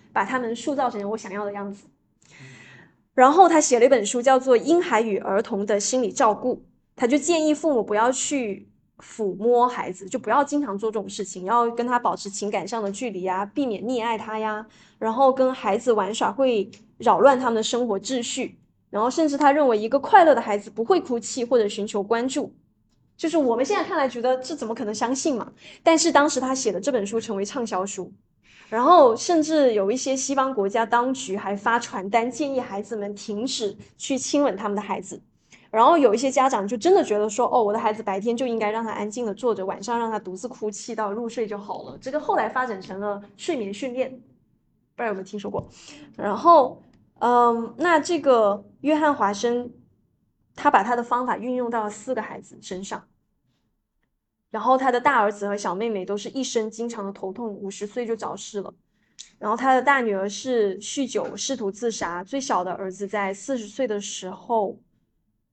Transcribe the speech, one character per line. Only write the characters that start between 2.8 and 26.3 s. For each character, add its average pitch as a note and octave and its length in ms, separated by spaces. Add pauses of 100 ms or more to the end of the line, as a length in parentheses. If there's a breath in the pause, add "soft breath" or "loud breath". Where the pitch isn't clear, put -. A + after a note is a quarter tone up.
然 C4 160
后 E4+ 200
他 D#4+ 100
写 B3+ 200
了 A3+ 60
一 C4+ 40
本 A#3+ 160
书， A#3+ 160
叫 C4 180
做 B3+ 220
《婴 E4+ 200
孩 B3+ 200
与 A3 160
儿 C#4+ 240
童 G#3 240
的 G#3 120
心 B3+ 240
理 F#3+ 120
照 A3+ 200
顾》， A#3+ 220 (400)
他 - 100
就 B3+ 120
建 D#4 280
议 D4+ 80
父 D4 200
母 A3+ 100
不 G#3 120
要 A3 140
去 B3+ 600 (300)
抚 G3 360
摸 A#3+ 320
孩 A#3+ 240
子， F#3+ 160
就 F#3 100
不 G#3+ 120
要 B3 120
经 C#4+ 200
常 G#3 160
做 A3 120
这 A3 80
种 G3 120
事 G3+ 160
情， F#3 180
要 A#3 260
跟 A#3 160
他 B3 140
保 A3+ 160
持 - 140
情 G3+ 200
感 G3+ 160
上 A3+ 160
的 G3+ 80
距 A3 200
离 F#3 160
啊， F#3 200
避 C4+ 200
免 G#3 180
溺 A#3+ 180
爱 A3+ 160
他 G#3+ 220
呀， A3 260 (320 soft breath)
然 A3 140
后 C4 220
跟 C4 200
孩 G#3+ 240
子 A#3+ 140
玩 G#3 240
耍 G#3 160
会 A3+ 400 (260)
扰 G#3 220
乱 B3+ 200
他 B3+ 60
们 A#3 100
的 A3 80
生 A#3+ 240
活 G#3 120
秩 A#3+ 220
序。 - 380 (300)
然 G#3 120
后 A#3+ 80
甚 D#4 180
至 C#4+ 100
他 C#4+ 140
认 C#4+ 160
为 A3+ 100
一 G#3+ 100
个 B3+ 120
快 F4 260
乐 D4+ 80
的 A#3+ 80
孩 G#3 160
子 G3+ 120
不 A3+ 140
会 F4+ 160
哭 A#3+ 200
泣 A#3+ 260
或 B3 120
者 G#3 120
寻 G#3 160
求 G#3+ 180
关 A#3 240
注， C4 260 (600)
就 E4 140
是 E4 80
我 B3+ 180
们 A#3+ 80
现 G4+ 140
在 E4+ 60
看 F4+ 140
来 C4+ 120
觉 A#3+ 120
得 B3+ 180
这 D4 160
怎 B3+ 120
么 A3 80
可 B3+ 80
能 G#3 100
相 A#3+ 220
信 C4+ 220
嘛？ - 160 (300 loud breath)
但 E4 140
是 D#4+ 140
当 C#4+ 180
时 C4 100